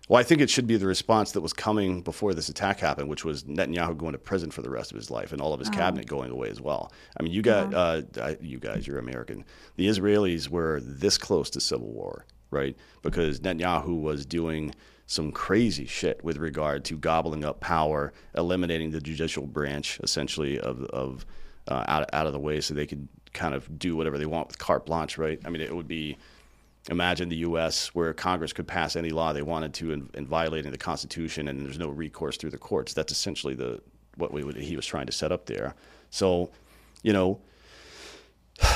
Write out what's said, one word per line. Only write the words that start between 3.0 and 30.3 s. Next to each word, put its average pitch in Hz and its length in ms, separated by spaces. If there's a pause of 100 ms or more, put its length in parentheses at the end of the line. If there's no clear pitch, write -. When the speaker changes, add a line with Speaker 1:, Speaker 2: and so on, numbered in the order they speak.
Speaker 1:
which 76 160
was 73 200
Netanyahu 82 520
going 78 160
to 69 60
prison 90 320
for - 100
the - 80
rest 60 240
of - 60
his 55 120
life 52 220
and 71 80
all 76 140
of 67 60
his 67 100
Speaker 2:
Oh. - 20
Speaker 1:
cabinet 82 340
going 67 240
away 62 200
as - 100
well. 71 320 (260)
I - 40
mean, 82 100
you 95 80
got, 104 320
Speaker 2:
Yeah. - 60
Speaker 1:
uh, 82 240 (180)
I, 69 220
you 67 160
guys, 53 280
you're 69 120
American. 60 480 (300)
The 92 120
Israelis 98 600
were 80 320
this 67 340
close 80 320
to - 120
civil 57 300
war, 50 360 (240)
right? 69 260 (240)
Because 78 400
Netanyahu 85 600
was 73 240
doing 78 480 (320)
some 76 260
crazy 95 540
shit - 360
with 80 140
regard 73 480
to 80 140
gobbling 80 440
up 76 180
power, 78 520 (240)
eliminating 85 540
the 78 100
judicial 76 460
branch, 71 560
essentially, 71 580
of, 64 240
of, 65 400 (440)
uh, 62 200
out, 76 240
out 78 140
of 73 80
the 69 40
way 76 220
so 73 140
they 73 120
could 71 220 (240)
kind 76 220
of 71 240
do 85 180
whatever 78 220
they 76 80
want 78 220
with - 100
carte - 260
blanche, 78 320
right? 78 300
I - 20
mean, 82 140
it 71 120
would 82 140
be, 78 300 (720)
imagine 87 400
the 82 60
U 82 220
S 80 360
where 82 180
Congress 82 400
could 80 140
pass 80 280
any 82 140
law 80 240
they 73 80
wanted 80 340
to 82 180
in, 71 200
in 71 140
violating 80 440